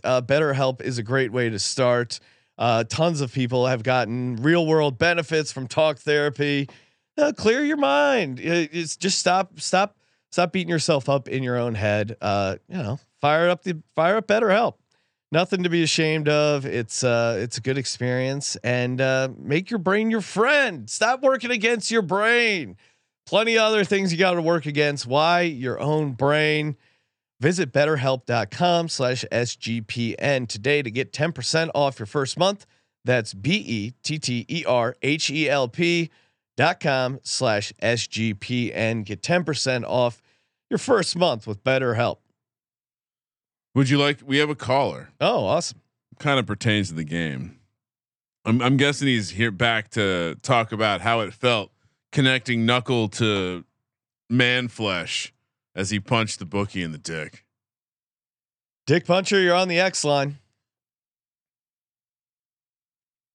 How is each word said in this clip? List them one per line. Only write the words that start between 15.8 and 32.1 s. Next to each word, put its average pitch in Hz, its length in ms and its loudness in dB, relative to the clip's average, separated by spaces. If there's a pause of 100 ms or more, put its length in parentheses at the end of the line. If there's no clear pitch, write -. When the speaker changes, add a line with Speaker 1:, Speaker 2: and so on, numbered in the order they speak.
Speaker 1:
ashamed 156 440 0
of. 147 380 2
It's, 113 380 -4
uh, 117 360 2
it's 123 180 -6
a - 20 -8
good 131 180 -2
experience, 131 840 -4
and, 123 360 -2
uh, 131 280 2 (100)
make 147 320 -2
your 233 80 -4
brain 208 320 0
your 220 100 0
friend. 214 680 0
Stop 254 320 0
working 247 300 2
against 226 400 0
your 226 100 4
brain. 202 720 0 (480)
Plenty 226 320 2
of 220 60 6
other 214 220 4
things 196 260 0
you 165 80 0
gotta 175 240 2
work 160 240 2
against. 143 400 0
Why 160 360 4
your 127 360 -4
own 147 360 -2
brain? 151 640 2 (640)
Visit 160 320 0
betterhelp 135 540 2
dot 117 240 0
com 170 380 2
slash 127 420 -2
S 117 240 -2
G 117 260 -6
P 117 380 -6
N 127 300 -2
today 139 340 -2
to 120 80 -8
get 123 220 -6
ten 156 180 -2
percent 160 420 -2
off 139 280 0
your 104 60 -8
first 135 300 -4